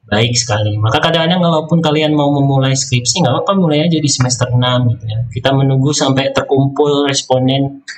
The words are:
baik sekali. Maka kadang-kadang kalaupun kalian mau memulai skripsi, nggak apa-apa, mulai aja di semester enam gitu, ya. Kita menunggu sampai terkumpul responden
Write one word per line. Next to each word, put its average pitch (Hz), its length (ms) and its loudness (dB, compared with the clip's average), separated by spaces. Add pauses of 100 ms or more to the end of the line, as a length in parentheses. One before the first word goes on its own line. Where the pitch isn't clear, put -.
baik 117 280 0
sekali. 104 400 -2
Maka - 240 0
kadang-kadang 165 400 0
kalaupun 165 400 0
kalian 151 320 2
mau 143 160 2
memulai 135 480 2
skripsi, - 480 -2
nggak 123 80 2
apa-apa, 196 240 -2
mulai 160 280 2
aja 165 120 0
di 147 120 0
semester 120 440 -2
enam 123 400 2
gitu, - 160 -10
ya. 117 200 -4
Kita 123 240 -2
menunggu 135 400 2
sampai 135 360 0
terkumpul 139 800 0
responden 135 760 -2 (120)